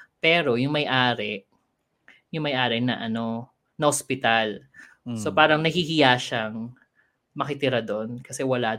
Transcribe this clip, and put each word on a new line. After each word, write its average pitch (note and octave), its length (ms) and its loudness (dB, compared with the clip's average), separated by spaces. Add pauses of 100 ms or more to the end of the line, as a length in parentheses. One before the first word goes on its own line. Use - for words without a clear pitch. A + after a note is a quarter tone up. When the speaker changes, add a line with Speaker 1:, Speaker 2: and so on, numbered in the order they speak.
(180)
Speaker 1:
Pero E3 400 2
yung C#3 160 0
may-ari, B2 720 0 (880)
yung D#3 160 -4
may-ari B2 320 0
na, B2 240 0
ano, A2+ 480 -6 (240)
na D#3 140 0
ospital. A2+ 720 0 (480)
So, A2 180 -6
Speaker 2:
Mm. - 60 -10
Speaker 1:
parang D#3 260 6
nahihiya D3+ 560 4
siyang A2+ 540 -6 (640)
makitira C#3 480 -2
dun A2 400 -6
kasi - 180 -10
wala B2 360 0